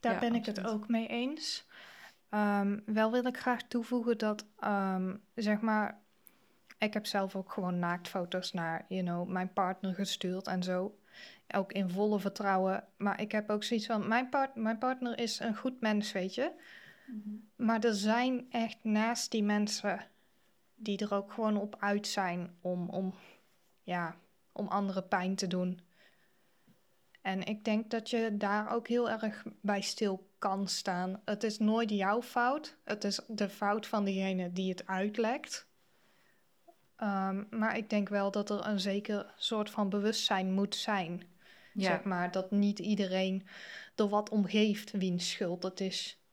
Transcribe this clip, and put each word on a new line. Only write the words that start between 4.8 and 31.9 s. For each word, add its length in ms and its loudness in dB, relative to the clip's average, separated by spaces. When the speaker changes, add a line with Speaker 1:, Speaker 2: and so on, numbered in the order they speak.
Speaker 1:
zeg 260 2
maar, 400 0
ik 160 0
heb 120 -2
zelf 300 0
ook 160 -6
gewoon 260 -2
naaktfoto's 760 -2
naar, 360 -4
you 140 -2
know, 260 -2
mijn 240 -2
partner 420 0
gestuurd 520 -4
en 160 0
zo. 360 -2
Ook 180 0
in 180 0
volle 300 2
vertrouwen. 640 2
Maar 240 0
ik 120 -4
heb 180 -2
ook 140 0
zoiets 220 -2
van, 220 0
mijn 200 2
part-, 280 0
mijn 220 -2
partner 400 -2
is 200 -2
een 180 -2
goed 240 -4
mens, 320 0
weet 220 -2
je. 180 -2
Speaker 3:
Mhm. 600 -6
Speaker 1:
Maar 180 4
er 100 6
zijn 560 2
echt 340 -2
naast 460 2
die 120 2
mensen 580 2
die 240 -2
er 160 0
ook 180 -2
gewoon 240 2
op 220 -2
uit 280 0
zijn 540 -2
om, 280 -2
om, 260 -2
ja, 340 -4
om 160 -4
anderen 400 -2
pijn 280 2
te 100 -2
doen. 340 -2
En 260 -2
ik 180 -6
denk 260 0
dat 200 -2
je 260 2
daar 380 0
ook 140 -2
heel 220 2
erg 340 -4
bij 200 0
stil 480 -2
kan 300 0
staan. 560 -2
Het 200 -2
is 140 0
nooit 320 4